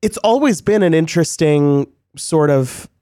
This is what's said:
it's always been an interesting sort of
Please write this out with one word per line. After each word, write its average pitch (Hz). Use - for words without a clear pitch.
it's 214
always 233
been 208
an 175
interesting 151
sort 151
of 135